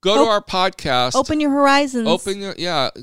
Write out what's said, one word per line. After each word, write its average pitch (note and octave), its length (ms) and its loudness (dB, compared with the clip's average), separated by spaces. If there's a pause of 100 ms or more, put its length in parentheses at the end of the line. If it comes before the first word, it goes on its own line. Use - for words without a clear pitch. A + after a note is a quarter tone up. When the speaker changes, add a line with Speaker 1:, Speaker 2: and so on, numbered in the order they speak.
Speaker 1:
go G3 140 0
to A3 80 4
Speaker 2:
Op-, A3+ 60 4
Speaker 1:
our G#3 140 2
podcast. C#3+ 720 0
Speaker 2:
open D4+ 240 0
your D4 100 0
horizons. C#4 560 2
Speaker 1:
Open G3 340 -2
your, G3 160 -10
yeah, D#3 340 -2 (120)